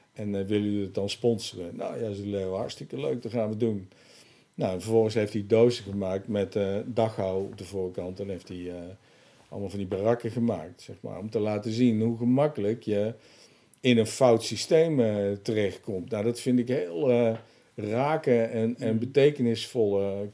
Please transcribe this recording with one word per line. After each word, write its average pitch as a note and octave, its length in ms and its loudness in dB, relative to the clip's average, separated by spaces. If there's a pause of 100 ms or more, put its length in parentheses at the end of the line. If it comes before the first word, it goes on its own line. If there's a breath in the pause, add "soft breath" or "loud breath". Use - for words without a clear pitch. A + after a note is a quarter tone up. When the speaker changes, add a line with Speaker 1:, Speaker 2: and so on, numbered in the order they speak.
(140)
Speaker 1:
En, G#2 220 -6
eh, G2 100 -2
willen G#2 200 0
jullie G2+ 200 0
het F#2+ 100 -12
dan G2+ 140 -2
sponsoren?" F#2 640 -2
Nou - 280 -6
ja, G#2 100 -4
ze G2+ 140 -8
Leo, F#2+ 280 -4
"Hartstikke - 440 -8
leuk, C3+ 220 -4
dat G#2+ 100 -10
gaan A2 180 -2
we G#2+ 80 -4
doen." G#2+ 320 -2 (640 loud breath)
Nou, F#2+ 200 -2
en F2+ 80 -6
vervolgens A2 320 4
heeft G#2 200 0
hij G#2 140 -4
dozen A#2 360 6
gemaakt G2 440 -4
met, G2+ 280 -2
eh, G2 300 0
Dachau G#2+ 600 0
op G#2 120 -12
de F#2+ 80 -12
voorkant. F#2 540 -6
En G2+ 100 -6
heeft F2+ 180 -10
hij, F2 220 -10
eh, F2 60 -10 (760 soft breath)
allemaal G2+ 200 -8
van G2+ 100 -6
die F#2+ 80 -4
barakken G#2+ 440 0
gemaakt, G#2 500 -2
zeg - 180 -16
maar. G2+ 200 -10
Om G#2+ 100 -10
te A2+ 100 -2
laten G#2+ 320 -2
zien A2+ 300 2
hoe A2+ 160 0
gemakkelijk A#2+ 640 0
je G#2 300 0 (640 loud breath)
in B2 180 6
een G#2+ 100 4
fout A#2 360 6
systeem, D#3+ 560 2
eh, G#2 320 2
terechtkomt. G2+ 800 -2
Nou, G#2 140 -2
dat A#2 160 0
vind B2 200 2
ik A#2+ 80 0
heel, C3 420 0
eh, A#2 280 4 (380 loud breath)
rake B2 680 2
en, A2+ 360 0
en A#2+ 180 -2
Speaker 2:
Mhm. - 20 0
Speaker 1:
betekenisvolle A2+ 1400 2